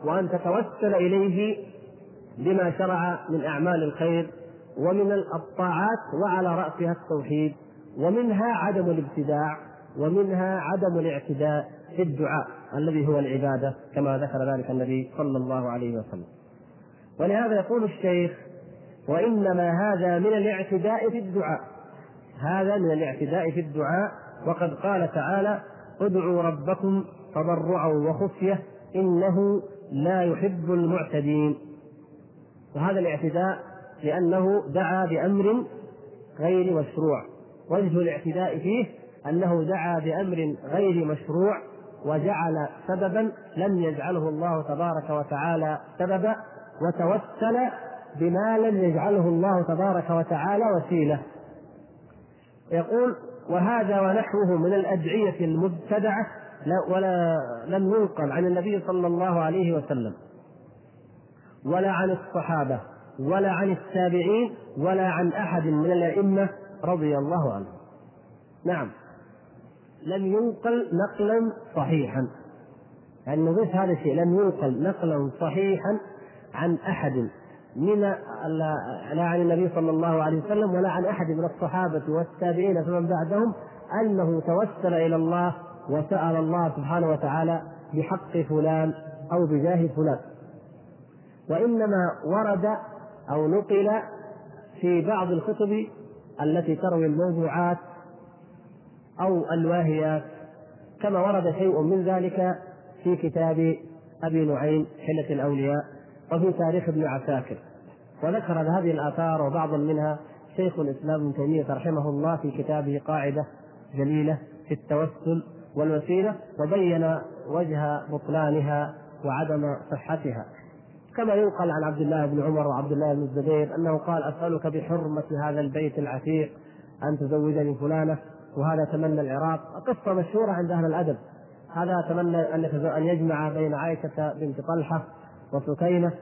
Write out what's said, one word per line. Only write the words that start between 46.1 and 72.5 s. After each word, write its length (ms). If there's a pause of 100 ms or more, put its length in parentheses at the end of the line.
وتوسل 760 (600)
بما 380
لم 200
يجعله 500
الله 360
تبارك 460
وتعالى 540 (120)
وسيلة. 460 (1500)
يقول: 440 (340)
"وهذا 520
ونحوه 560
من 160
الأدعية 720
المبتدعة 840 (380)
لا، 300
ولا، 420 (300)
لم 260
ينقل 380
عن 140
النبي 420
صلى 200
الله 320
عليه 380
وسلم 360 (1500)
ولا 260
عن 200
الصحابة 680 (400)
ولا 320
عن 200
التابعين 840 (240)
ولا 300
عن 260
أحد 320
من 260
الأئمة 580 (340)
رضي 340
الله 360
عنهم". 200 (920)
نعم، 240 (1160)
لم 200
ينقل 680
نقلاً 580 (240)
صحيحاً، 520 (1000)